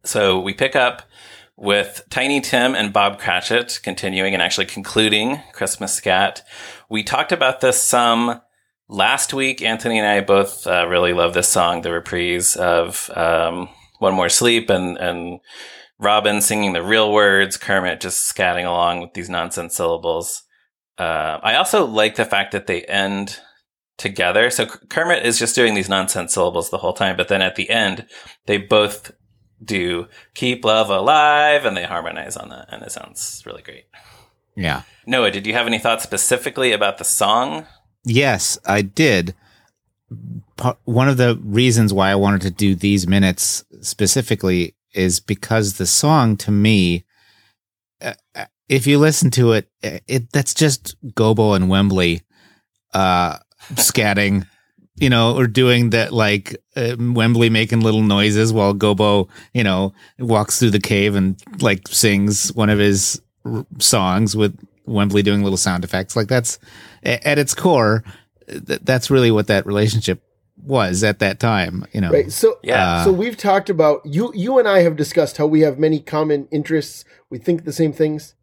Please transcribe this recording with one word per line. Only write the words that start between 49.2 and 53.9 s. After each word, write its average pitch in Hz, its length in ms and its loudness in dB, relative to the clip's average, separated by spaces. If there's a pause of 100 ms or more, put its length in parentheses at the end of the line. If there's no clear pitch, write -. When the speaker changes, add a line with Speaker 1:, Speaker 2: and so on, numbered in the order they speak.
Speaker 2:
to 117 220 4
it, 107 160 0 (140)
uh, 92 240 -8
it, 123 240 -4
that's 143 220 0
just - 420 0 (200)
Gobo 107 400 4
and 92 140 2
Wembley, 92 520 2 (720)
uh, 90 440 0 (160)
<laughs> - 200 -18
scatting, 101 720 0 (500)